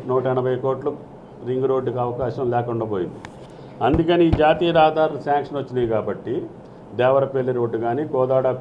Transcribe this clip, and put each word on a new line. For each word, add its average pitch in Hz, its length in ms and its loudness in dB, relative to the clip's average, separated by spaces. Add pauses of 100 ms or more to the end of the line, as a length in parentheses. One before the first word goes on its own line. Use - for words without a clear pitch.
(100)
నూట 127 140 2 (100)
ఎనభై 127 200 0 (120)
కోట్లు 131 260 -2 (560)
రింగ్ 131 220 -2
రోడ్డుకి 123 360 0
అవకాశం 123 380 -4 (100)
లేకుండా 117 380 -2
పోయింది. 87 280 -4 (680)
అందుకని 165 420 2
ఈ 160 40 4 (100)
జాతీయ 160 360 4
రహదారులు 156 480 4
శాంక్షన్ 143 340 -2
వచ్చినాయి 123 360 -2
కాబట్టి 104 380 -4 (680)
దేవరపల్లి 131 580 2
రోడ్డు 113 260 -2
కానీ, 120 180 -2 (120)
కోదాడ 131 320 2 (140)